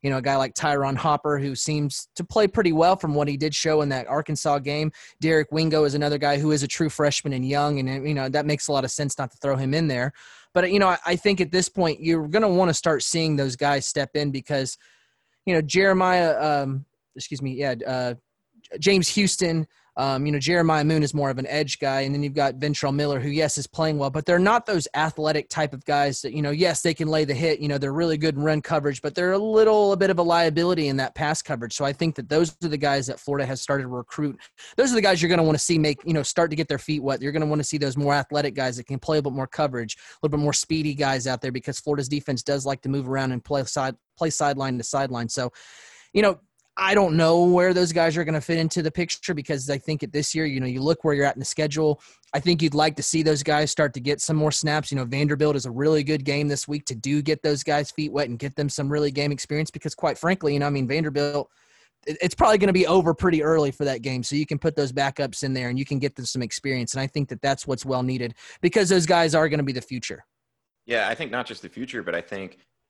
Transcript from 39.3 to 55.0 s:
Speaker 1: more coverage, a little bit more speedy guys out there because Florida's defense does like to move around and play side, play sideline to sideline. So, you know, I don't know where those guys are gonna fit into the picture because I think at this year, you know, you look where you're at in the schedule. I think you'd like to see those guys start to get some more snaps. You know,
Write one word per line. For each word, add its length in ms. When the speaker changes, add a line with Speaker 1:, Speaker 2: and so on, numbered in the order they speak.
Speaker 1:
more 120
coverage, 500
a 280
little 140
bit 40
more 120
speedy 400
guys 320
out 160
there 100
because 260
Florida's 300
defense 340
does 220
like 160
to 80
move 220
around 220
and 120
play 200
side, 320
play 140
sideline 480
to 60
sideline. 440
So, 240
you 80
know, 180
I 200
don't 240
know 260
where 300
those 180
guys 240
are 80
gonna 160
fit 160
into 240
the 100
picture 440
because 340
I 80
think 260
at 80
this 240
year, 120
you 120
know, 80
you 140
look 240
where 80
you're 140
at 100
in 20
the 60
schedule. 560
I 80
think 220
you'd 100
like 240
to 60
see 200
those 200
guys 280
start 220
to 80
get 220
some 140
more 140
snaps. 400
You 60
know, 80